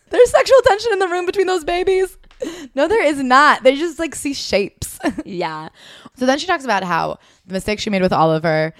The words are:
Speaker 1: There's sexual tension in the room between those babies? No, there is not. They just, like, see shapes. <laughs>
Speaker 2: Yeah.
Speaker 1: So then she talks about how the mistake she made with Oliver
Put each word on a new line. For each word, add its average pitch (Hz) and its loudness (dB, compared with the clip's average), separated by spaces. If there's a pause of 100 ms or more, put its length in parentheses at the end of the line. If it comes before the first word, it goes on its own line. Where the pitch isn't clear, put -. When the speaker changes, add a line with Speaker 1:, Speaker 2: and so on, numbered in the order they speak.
Speaker 1:
There's 480 4
sexual 539 6
tension 427 0
in 381 -2
the 381 0
room 359 -4
between 370 -2
those 370 -2
babies? 370 -2 (580)
No, 285 0
there 415 2
is 285 0
not. 262 4
They 269 6
just, 320 -6
like, 330 -6
see 285 -6
shapes. - -4 (140)
<laughs> 302 -12
Speaker 2:
Yeah. 160 -8 (480)
Speaker 1:
So 247 -6
then 269 2
she 320 -8
talks 339 -2
about 202 0
how 160 -4 (280)
the 180 -14
mistake 208 -4
she 220 -6
made 190 0
with 185 0
Oliver 156 0